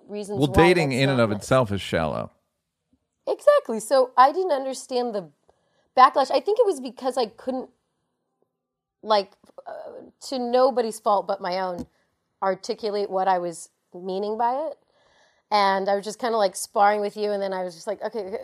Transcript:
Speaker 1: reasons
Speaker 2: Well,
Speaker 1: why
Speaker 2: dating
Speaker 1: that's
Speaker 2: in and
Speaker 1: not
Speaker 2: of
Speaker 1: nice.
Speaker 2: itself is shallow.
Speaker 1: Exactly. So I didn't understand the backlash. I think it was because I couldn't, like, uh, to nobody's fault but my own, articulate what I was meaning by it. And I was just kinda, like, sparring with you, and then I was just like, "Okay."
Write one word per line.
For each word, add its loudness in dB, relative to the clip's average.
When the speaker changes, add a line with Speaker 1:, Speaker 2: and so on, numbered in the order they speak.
Speaker 1:
reasons -8
Speaker 2:
Well, 2
Speaker 1:
why -4
Speaker 2:
dating 4
Speaker 1:
that's 0
Speaker 2:
in 2
and 0
Speaker 1:
not 4
Speaker 2:
of 2
Speaker 1:
nice. -4
Speaker 2:
itself 0
is -4
shallow. -2
Speaker 1:
Exactly. 2
So 2
I 8
didn't 0
understand -4
the -8
backlash. 6
I 2
think 0
it 4
was -2
because -8
I 0
couldn't, -8
like, 0
uh, -12
to -4
nobody's 0
fault 0
but -4
my -4
own, -6
articulate -4
what -2
I 4
was -8
meaning -6
by -2
it. -12
And 2
I 2
was -2
just -10
kinda, -2
like, 2
sparring 2
with -6
you, -2
and -2
then -4
I -4
was -10
just -20
like, -6
"Okay." -6